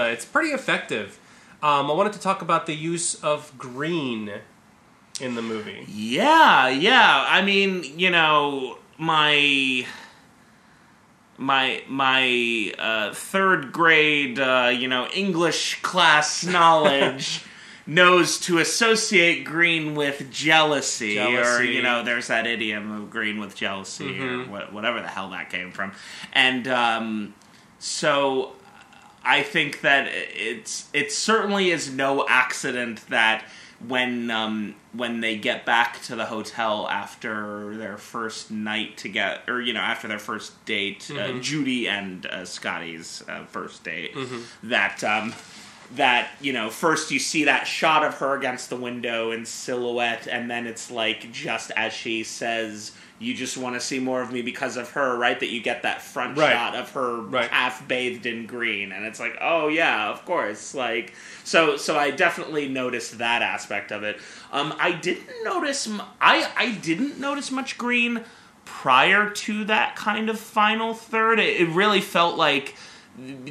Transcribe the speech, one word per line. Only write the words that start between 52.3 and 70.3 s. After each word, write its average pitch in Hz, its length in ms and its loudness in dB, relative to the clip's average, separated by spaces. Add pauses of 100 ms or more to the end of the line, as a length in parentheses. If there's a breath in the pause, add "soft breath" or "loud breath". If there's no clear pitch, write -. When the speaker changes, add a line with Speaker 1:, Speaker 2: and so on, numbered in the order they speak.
Speaker 2:
"You 117 140 -6
just 123 220 -6
wanna 123 240 -6
see 135 180 -4
more 127 240 -2
of 117 120 -6
me 123 80 -4
because 123 340 -6
of 120 160 -8
her," 131 260 0
right? 127 220 2
That 123 80 -2
you 113 140 -4
get 120 220 -4
that - 180 -2
front 123 360 -6
Speaker 1:
Right. 147 140 6
Speaker 2:
shot 117 240 0
of 123 160 -8
her 120 300 -4
Speaker 1:
Right. 120 280 -2
Speaker 2:
half 127 380 -2
bathed 123 380 -2
in 113 220 -6
green, 107 440 -4
and 98 140 -10
it's 110 120 -10
like, 117 220 -6
"Oh 156 300 2
yeah, 131 400 2
of - 160 -8
course." 120 500 -4
Like, 120 380 -4 (320 loud breath)
so, 156 320 4
so 160 200 0
I 143 140 2
definitely 156 560 0
noticed 123 520 -4
that 117 220 2
aspect 101 520 -4
of 104 100 -6
it. 104 160 -4 (320 loud breath)
Um, 156 300 -2
I 175 100 2
didn't 330 540 -6
notice 320 420 -2
m-, 208 140 -6 (180)
I, 262 380 6
I 220 140 0
didn't 175 460 -2
notice 285 320 -6
much 262 280 -6
green 240 480 0 (400 loud breath)
prior 175 640 4
to 214 340 -4
that 214 320 0
kind 220 340 -2
of 220 80 -2